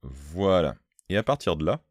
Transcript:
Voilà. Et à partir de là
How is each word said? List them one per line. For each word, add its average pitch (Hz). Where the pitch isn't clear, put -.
Voilà. 76
Et 92
à 113
partir 87
de 78
là 107